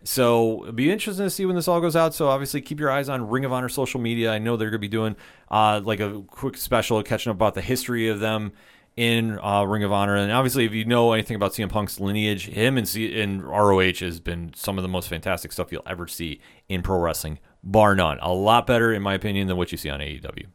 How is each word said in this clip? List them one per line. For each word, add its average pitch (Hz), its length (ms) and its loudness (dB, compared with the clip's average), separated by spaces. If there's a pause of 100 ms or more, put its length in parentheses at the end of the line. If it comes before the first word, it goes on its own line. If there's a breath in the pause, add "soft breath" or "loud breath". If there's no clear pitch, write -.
So 117 600 2
it'll 117 100 -12
be 131 180 2
interesting 202 340 -2
to 185 40 0
see 190 160 -2
when 185 100 0
this 170 140 -2
all 170 100 4
goes 165 160 2
out. 160 180 4
So 147 140 0
obviously, 135 320 0
keep 147 180 -8
your 147 140 0
eyes 139 160 0
on 127 220 -4
Ring 131 160 0
of 127 80 -2
Honor 127 160 -2
social 127 320 -2
media. 117 320 0
I 107 60 -2
know 117 180 0
they're 107 120 -2
gonna 107 100 -2
be 104 100 -6
doing, 110 260 0 (340 soft breath)
uh, 107 320 4
like, 104 200 -2
a 101 260 -4
quick - 300 -8
special 113 460 0
catching 113 260 -4
up 101 80 -2
about 104 160 2
the - 80 -6
history 120 480 -2
of 107 100 -2
them 107 320 -2 (460 soft breath)
in, 117 420 0
uh, 101 240 2
Ring 104 200 0
of 101 100 0
Honor. 101 220 2
And 101 160 2
obviously, 127 340 2
if 107 80 -2
you 110 120 -2
know 117 280 4
anything 110 220 -2
about 101 200 0
C 110 80 -4
M 95 60 -2
Punk's 104 320 -4
lineage, 101 460 -2
him 123 300 0
and 110 100 0
C-, 113 340 -4
and 98 240 -4
R 101 260 4
O 95 80 6
H 92 220 2
has 85 180 -6
been 85 360 -8
some 98 220 -4
of 95 60 -2
the 92 60 -4
most 90 180 -4
fantastic 90 460 -6
stuff - 180 -6
you'll 80 160 -8
ever 87 180 -8
see 80 360 -10 (280 soft breath)
in 92 140 -4
pro 95 160 0
wrestling, 80 400 -2 (240)
bar 101 320 6
none. 82 260 2
A 87 120 -2
lot 107 340 4
better, 117 260 4
in 101 80 -2
my 98 140 -2
opinion, 98 320 -2
than 92 100 0
what 90 140 -2
you 80 80 -6
see 76 100 -8
on 71 120 -6
A 71 40 -8
E 73 140 -10
W. - 360 -12